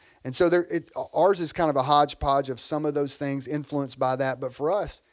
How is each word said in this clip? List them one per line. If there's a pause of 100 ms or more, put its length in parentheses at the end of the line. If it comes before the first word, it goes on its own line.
(240)
And
so
there,
it, (220)
ours
is
kind
of
a
hodgepodge
of
some
of
those
things
influenced
by
that.
But
for
us, (120)